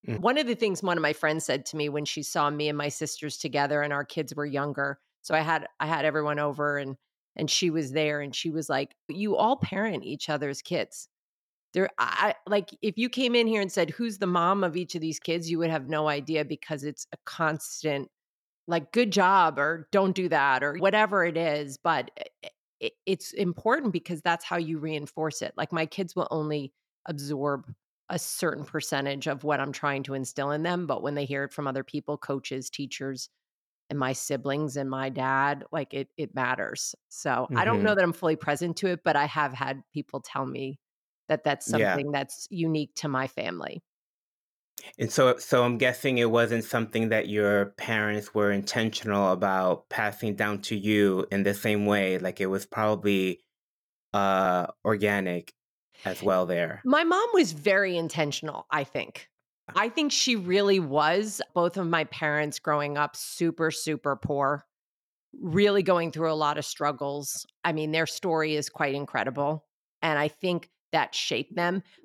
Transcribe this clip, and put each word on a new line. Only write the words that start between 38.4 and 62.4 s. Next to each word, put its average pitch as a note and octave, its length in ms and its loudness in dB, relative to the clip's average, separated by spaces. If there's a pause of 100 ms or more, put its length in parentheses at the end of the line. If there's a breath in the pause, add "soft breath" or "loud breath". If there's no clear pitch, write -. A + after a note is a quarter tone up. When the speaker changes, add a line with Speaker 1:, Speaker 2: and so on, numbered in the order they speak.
Speaker 2:
to G3 100 0
it, F3 180 0
but D#3 100 4
I D3 120 4
have C#3+ 260 0
had C3+ 300 -6 (100)
people C#3 260 -6
tell C3+ 260 -6
me C3+ 320 -8 (520)
that - 160 0
that's A#3+ 260 0
Speaker 1:
Yeah. G2+ 220 4
Speaker 2:
something C#3+ 180 -2
that's C#3 400 -6
unique D#3+ 440 0
to - 120 -6
my C3+ 200 0
family. - 540 -8 (1160 loud breath)
Speaker 1:
And A#2 100 -2
so, C3 280 6
so B2 260 4
I'm A#2+ 140 2
guessing B2+ 400 2
it A#2 140 4
wasn't A#2 340 4
something A2+ 440 0
that G#2+ 200 2
your G2+ 380 4 (100)
parents G#2+ 560 -2
were G#2 180 2
intentional G2+ 800 0
about F#2 580 2
passing G#2 460 -2
down G#2 280 -2
to - 120 -4
you G2+ 560 4
in G2 120 2
the G2+ 100 2
same G#2 320 0
way. G2 320 2
Like, F2+ 240 -4
it F#2+ 60 0
was F#2+ 180 -2
probably, G2+ 760 0 (760)
uh, F#2+ 540 4 (160)
organic G2 680 0 (500)
as F#2+ 200 -6
well F#2 240 4
there. E2+ 360 -2
Speaker 2:
My D4 200 4
mom F#4 300 4
was D4 180 4
very F#3+ 440 2
intentional, D#3 760 -2
I D3 120 0
think. - 460 -8 (460)
I G#3 120 2
think D4 240 0
she - 240 2
really G3 440 4
was. E3 640 2 (100)
Both F3 240 2
of F#3 80 0
my E3 200 2
parents D3+ 520 -2